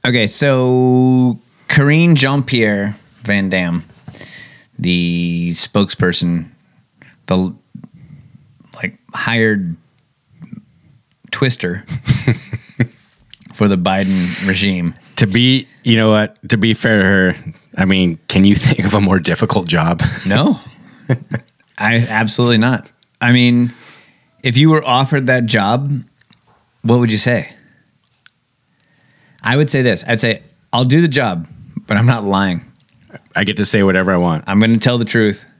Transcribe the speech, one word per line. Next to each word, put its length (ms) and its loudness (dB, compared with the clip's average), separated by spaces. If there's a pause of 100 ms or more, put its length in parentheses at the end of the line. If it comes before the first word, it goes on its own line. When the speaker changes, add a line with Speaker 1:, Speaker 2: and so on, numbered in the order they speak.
Speaker 1:
Okay, 220 2
so 1080 2 (300)
Karine 460 4
Jean-Pierre 800 0 (280)
Van 280 -2
Dam, 320 -2 (960)
the 760 -2
spokesperson, 1000 -2 (760)
the, 260 -2 (1200)
like, 220 -10 (140)
hired 640 -2 (1600)
twister 540 -4
<laughs> 1700 -6
for 160 -2
the 80 2
Biden 680 -2
regime. 480 -2 (220)
Speaker 2:
To 100 2
be, 400 0 (160)
you 140 2
know 140 2
what? 280 0 (120)
To 60 2
be 160 2
fair 300 0
to 20 2 (380)
her, 120 -16 (220)
I 80 0
mean, 340 0 (100)
can 160 4
you 100 6
think 320 0
of 80 0
a 60 4
more 180 2
difficult 480 -2
job? 360 -2 (120)
<laughs> 120 -10
Speaker 1:
No. 300 0 (1200)
I, 200 0 (100)
absolutely 500 0
not. 320 -2 (300)
I 120 2
mean, 400 2 (680)
if 140 -2
you 140 4
were 140 2
offered 420 0
that 200 0
job, 440 0 (920)
what 180 2
would 120 0
you 60 0
say? 340 -2 (1900)
I 140 0
would 140 2
say 120 0
this. 260 0
I'd 100 0
say, 240 -2 (300)
"I'll 120 0
do 160 4
the 80 4
job, 380 -2 (400)
but 100 -2
I'm 100 2
not 180 0
lying." 380 -2 (760)
Speaker 2:
I 80 -2
get 140 -4
to 60 0
say 200 2
whatever 280 2
I 40 2
want. 320 0
Speaker 1:
I'm 100 0
gonna 200 2
tell 200 0
the 60 -2
truth 400 -2 (160)